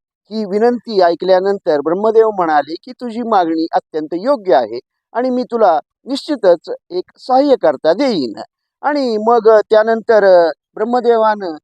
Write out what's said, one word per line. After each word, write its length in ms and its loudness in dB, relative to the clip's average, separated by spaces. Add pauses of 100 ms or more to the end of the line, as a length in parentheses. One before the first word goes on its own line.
(300)
ही 140 -6
विनंती 560 -2
ऐकल्यानंतर 800 0
ब्रह्मदेव 500 2
म्हणाले 440 -2
की, 180 -16
"तुझी 300 -10
मागणी 500 -2
अत्यंत 400 -6
योग्य 420 -2
आहे 260 -2 (320)
आणि 180 -4
मी 120 -2
तुला 380 0 (240)
निश्चितच 640 -2 (200)
एक 140 -6 (140)
सहाय्यकर्ता 760 0
देईन." 400 -2 (500)
आणि 340 -2
मग 440 4 (100)
त्यानंतर 800 4 (240)
ब्रह्मदेवानं 880 -2